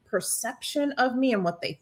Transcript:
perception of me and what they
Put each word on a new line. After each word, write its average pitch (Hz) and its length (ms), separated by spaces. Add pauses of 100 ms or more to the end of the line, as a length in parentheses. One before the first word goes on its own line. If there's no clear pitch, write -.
perception 262 880
of 254 240
me 262 160
and 202 100
what 170 180
they - 220